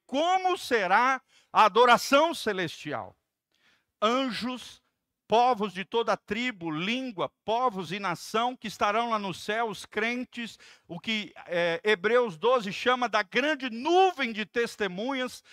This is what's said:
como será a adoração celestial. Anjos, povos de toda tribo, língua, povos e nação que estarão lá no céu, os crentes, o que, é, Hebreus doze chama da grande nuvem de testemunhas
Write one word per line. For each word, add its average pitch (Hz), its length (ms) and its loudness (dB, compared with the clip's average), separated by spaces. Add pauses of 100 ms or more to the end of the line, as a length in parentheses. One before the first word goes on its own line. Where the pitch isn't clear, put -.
como 359 520 0
será 233 640 2 (300)
a 214 140 6
adoração 247 680 6
celestial. 151 840 -6 (880)
Anjos, 247 800 -4 (460)
povos 220 460 2
de 185 120 -8
toda 226 320 0
tribo, 208 540 -6
língua, 190 580 -4 (160)
povos 208 460 -2
e 202 80 -6
nação 214 560 -4
que 226 120 -14
estarão 226 440 0
lá 214 80 0
no 196 140 -6
céu, 226 340 -4
os - 180 -10
crentes, 233 720 -6 (300)
o 170 120 -12
que, 214 320 -4 (140)
é, 170 380 0
Hebreus 214 540 2
doze 208 360 0
chama 247 340 0
da 208 140 2
grande 262 480 -2
nuvem 285 640 2
de 202 120 -4
testemunhas 233 1080 -4